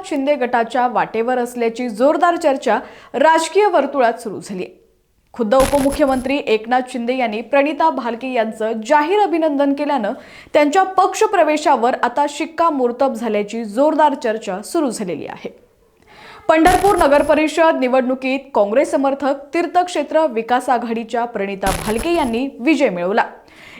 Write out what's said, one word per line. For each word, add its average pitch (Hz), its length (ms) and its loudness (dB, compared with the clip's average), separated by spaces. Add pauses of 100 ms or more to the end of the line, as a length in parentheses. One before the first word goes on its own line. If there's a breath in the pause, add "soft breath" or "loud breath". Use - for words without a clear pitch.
शिंदे 285 300 0
गटाच्या 240 540 0
वाटेवर 226 500 -2
असल्याची 240 500 -4
जोरदार 302 480 2
चर्चा 269 420 0 (360 loud breath)
राजकीय 320 520 4
वर्तुळात 277 460 2
सुरू 202 280 -12
झाली. 185 260 -10 (680)
खुद्द 220 220 0
उपमुख्यमंत्री 269 920 2
एकनाथ 220 340 0 (120)
शिंदे 247 240 -4
यांनी 226 240 -2
प्रणिता 285 500 2
भालके 254 420 -6
यांचं 220 400 -2 (140)
जाहीर 302 340 2
अभिनंदन 302 520 2
केल्यानं 277 400 -2 (420 loud breath)
त्यांच्या 294 280 4
पक्षप्रवेशावर 339 1200 2
आता 254 260 0
शिक्कामोर्तब 277 840 -2
झाल्याची 220 520 -4
जोरदार 285 500 2
चर्चा 214 480 -6
सुरू 294 280 -2
झालेली 180 360 -8
आहे. - 440 -16 (800 loud breath)
पंढरपूर 359 480 4
नगर 294 260 4
परिषद 311 580 2
निवडणुकीत 262 580 0 (160)
काँग्रेस 226 360 2
समर्थक 277 440 0 (200)
तीर्थक्षेत्र 330 720 0
विकास 247 420 -2
आघाडीच्या 233 560 -2
प्रणिता 196 460 -4 (160)
भालके 233 260 -2
यांनी 269 360 -2 (120)
विजय 269 280 2
मिळवला. 190 360 -2 (560 loud breath)